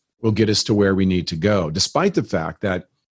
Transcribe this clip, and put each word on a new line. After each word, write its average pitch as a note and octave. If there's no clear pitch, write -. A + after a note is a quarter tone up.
will A2+
get G#2
us G#2
to A#2
where G2+
we F#2+
need F2+
to E2+
go, F2+
despite D3+
the C#3+
fact E2
that F#2